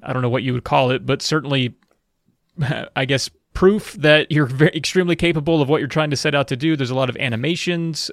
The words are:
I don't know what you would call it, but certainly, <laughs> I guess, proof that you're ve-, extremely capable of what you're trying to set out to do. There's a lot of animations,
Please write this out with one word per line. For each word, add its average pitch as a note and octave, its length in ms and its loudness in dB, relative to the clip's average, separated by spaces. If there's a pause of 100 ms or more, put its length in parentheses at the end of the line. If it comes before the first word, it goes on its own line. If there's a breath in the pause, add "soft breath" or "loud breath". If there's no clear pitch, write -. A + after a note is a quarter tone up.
I C3+ 80 -8
don't B2+ 100 -2
know B2 60 0
what A#2 160 -2
you B2+ 80 -2
would B2 120 -4
call C3+ 280 2
it, C3 120 -4
but C3 160 -2
certainly, C3+ 540 -2 (840)
<laughs> C3+ 380 -4
I C3+ 100 0
guess, C3 220 0 (240)
proof G3 420 2
that D3+ 360 4
you're D3 160 4
ve-, C3+ 200 4
extremely F3 500 0
capable E3 440 0
of C3 80 2
what C#3+ 120 2
you're C3+ 80 -4
trying D3+ 220 -2
to C#3 60 0
set D3+ 180 -2
out C#3+ 140 0
to C#3 80 -2
do. D#3 200 0
There's C3 140 -4
a B2+ 40 -4
lot C3 160 0
of - 60 -10
animations, D#3+ 960 -4